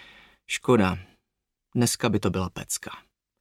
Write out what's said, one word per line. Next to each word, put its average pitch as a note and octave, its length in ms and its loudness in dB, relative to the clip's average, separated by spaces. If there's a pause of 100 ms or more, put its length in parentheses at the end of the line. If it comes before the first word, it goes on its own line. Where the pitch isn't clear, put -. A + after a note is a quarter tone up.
(480)
Škoda, G2 500 2 (800)
dneska A#2+ 340 0
by G#2+ 100 2
to G2 100 0
byla F2+ 200 -2
pecka. - 420 -10 (500)